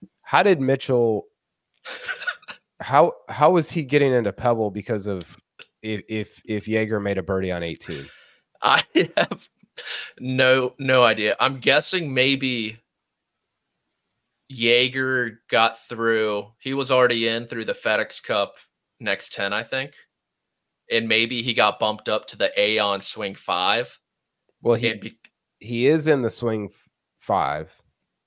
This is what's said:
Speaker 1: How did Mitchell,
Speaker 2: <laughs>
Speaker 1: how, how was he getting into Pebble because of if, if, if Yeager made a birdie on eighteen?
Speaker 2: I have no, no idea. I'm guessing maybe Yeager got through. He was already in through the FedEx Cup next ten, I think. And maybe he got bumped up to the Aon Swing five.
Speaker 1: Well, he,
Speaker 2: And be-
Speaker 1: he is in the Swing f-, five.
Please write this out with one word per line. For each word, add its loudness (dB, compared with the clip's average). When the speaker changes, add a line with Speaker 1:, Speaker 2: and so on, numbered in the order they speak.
Speaker 1:
How 2
did 4
Mitchell, 0
Speaker 2:
<laughs> -10
Speaker 1:
how, 4
how 4
was 2
he -2
getting 2
into 2
Pebble 0
because -6
of -8
if, -6
if, -8
if -6
Yeager 0
made -2
a -2
birdie -4
on -6
eighteen? -10
Speaker 2:
I 4
have -2
no, 2
no 4
idea. 4
I'm 0
guessing 0
maybe 0
Yeager 0
got 2
through. -2
He -8
was -4
already 4
in -4
through -8
the -2
FedEx -2
Cup -2
next -6
ten, -4
I -2
think. -8
And 0
maybe 0
he -4
got 2
bumped -2
up -2
to -14
the 0
Aon 0
Swing -8
five. -2
Speaker 1:
Well, 2
he, 0
Speaker 2:
And -6
be- -16
Speaker 1:
he -2
is 2
in 4
the -2
Swing -4
f-, -20
five. -2